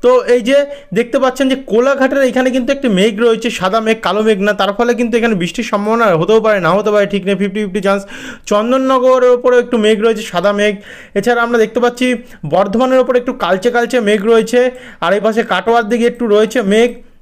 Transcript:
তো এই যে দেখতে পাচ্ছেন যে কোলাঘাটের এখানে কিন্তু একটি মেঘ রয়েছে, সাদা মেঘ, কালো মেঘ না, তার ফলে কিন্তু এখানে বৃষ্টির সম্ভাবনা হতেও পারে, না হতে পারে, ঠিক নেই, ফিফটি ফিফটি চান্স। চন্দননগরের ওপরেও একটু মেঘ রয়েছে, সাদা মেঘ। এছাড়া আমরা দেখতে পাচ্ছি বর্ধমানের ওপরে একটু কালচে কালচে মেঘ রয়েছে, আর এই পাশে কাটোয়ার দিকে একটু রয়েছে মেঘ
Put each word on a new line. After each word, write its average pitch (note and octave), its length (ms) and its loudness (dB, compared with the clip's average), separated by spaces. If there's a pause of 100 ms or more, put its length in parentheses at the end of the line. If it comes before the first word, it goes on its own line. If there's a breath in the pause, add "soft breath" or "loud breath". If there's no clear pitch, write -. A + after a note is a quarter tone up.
তো B3 80 4 (220)
এই B3 140 0
যে C#4 100 4 (400 loud breath)
দেখতে A#3+ 240 -2
পাচ্ছেন C4 300 0
যে C4+ 40 0 (140)
কোলাঘাটের C4 600 2
এখানে B3+ 260 0
কিন্তু B3+ 200 -2
একটি C#4 120 -2 (100)
মেঘ G#3+ 140 2 (120)
রয়েছে, A3+ 240 2 (100)
সাদা F#3+ 280 0
মেঘ, A3 200 0
কালো G3 200 0
মেঘ G#3+ 200 2
না, G#3 140 2
তার G3 180 0
ফলে A#3+ 220 0
কিন্তু A#3 180 -2
এখানে A3+ 240 0
বৃষ্টির A3 280 -6
সম্ভাবনা A3 360 0 (140)
হতেও G#3+ 260 2
পারে, G#3+ 200 2
না D#3+ 100 2
হতে G#3 180 0
পারে, G3+ 180 2
ঠিক G3+ 140 -4
নেই, G3 140 0
ফিফটি G3+ 220 -2
ফিফটি G3+ 240 -4
চান্স। G3 160 0 (480 loud breath)
চন্দননগরের B3+ 880 2
ওপরেও B3 280 2
একটু A#3+ 200 -4
মেঘ G#3+ 200 2
রয়েছে, A3+ 180 0 (100)
সাদা F3+ 260 0
মেঘ। G#3 160 0 (440 loud breath)
এছাড়া A#3 280 0
আমরা A#3+ 180 0
দেখতে A3+ 200 -4
পাচ্ছি A#3+ 220 0 (480 loud breath)
বর্ধমানের A3+ 480 2
ওপরে B3 200 0
একটু B3 100 -4 (120)
কালচে F#3 300 0
কালচে A#3+ 240 0 (100)
মেঘ G#3+ 120 2 (120)
রয়েছে, A3+ 280 2 (440 loud breath)
আর E3+ 140 2
এই G3 80 -4
পাশে A3 140 0 (120)
কাটোয়ার A3+ 380 0
দিকে A#3 220 0
একটু A#3+ 120 -6 (100)
রয়েছে A3 240 2 (140)
মেঘ A#3 180 4 (320)